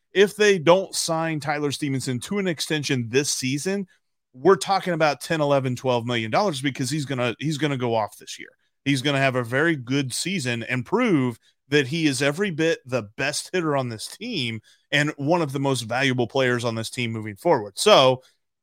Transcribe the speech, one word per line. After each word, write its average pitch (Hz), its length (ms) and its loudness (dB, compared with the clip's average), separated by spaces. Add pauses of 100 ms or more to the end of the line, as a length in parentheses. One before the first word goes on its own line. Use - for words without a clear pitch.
(120)
if 190 240 4
they 208 220 4
don't 170 360 4
sign 160 440 -2
Tyler 147 320 -2
Stevenson 135 500 -4
to 202 180 -6
an 190 100 -2
extension 139 600 -2
this 135 220 2
season, 180 560 -4 (460)
we're 151 240 4
talking 185 380 -2
about 156 260 2
ten, 165 200 -2
eleven, 139 360 2
twelve 120 300 0
million 117 240 -2
dollars 165 300 0
because 131 300 -4
he's 147 140 -4
gonna, 123 340 -2
he's 147 200 -4
gonna 143 180 -2
go 123 180 -2
off 107 240 -2
this - 200 -16
year. - 120 -20 (340)
He's 135 180 0
gonna 143 160 0
have 135 180 2
a 123 80 0
very 147 320 0
good 131 360 -2
season 127 500 -4
and 123 220 -4
prove 165 540 0 (300)
that 139 200 2
he 160 180 0
is 135 160 0
every 151 280 0
bit 160 360 0
the 123 160 -2 (140)
best 139 360 -4
hitter 160 240 0
on 127 140 -2
this 110 160 -10
team 135 540 -6 (300)
and 147 260 2
one 160 260 0
of 139 100 -4
the 139 80 -4
most 135 220 0
valuable 127 440 0
players 123 380 0
on 117 100 -2
this 113 160 -8
team 120 220 -4
moving 107 240 -10
forward. 127 420 0
So 135 440 6 (400)